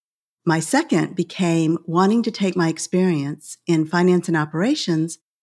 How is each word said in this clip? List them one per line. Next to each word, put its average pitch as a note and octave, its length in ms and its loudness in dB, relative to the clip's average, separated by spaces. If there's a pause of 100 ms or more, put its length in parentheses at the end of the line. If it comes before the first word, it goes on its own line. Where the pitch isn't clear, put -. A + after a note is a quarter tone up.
(460)
my D#3+ 140 2
second E3 560 0
became E3 720 0
wanting F#3+ 380 2
to A3 80 -2
take F#3+ 240 -2
my E3 140 2
experience D#3+ 880 -2 (100)
in D#3+ 180 2
finance F3+ 420 2
and E3 100 0
operations E3 800 -2 (260)